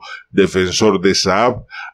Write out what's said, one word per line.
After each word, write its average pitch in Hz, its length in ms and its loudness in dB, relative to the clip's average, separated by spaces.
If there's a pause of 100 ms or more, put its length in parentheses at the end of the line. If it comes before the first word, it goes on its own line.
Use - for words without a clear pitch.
(320)
defensor 92 680 2
de 92 160 2
Saab, 107 500 0 (280)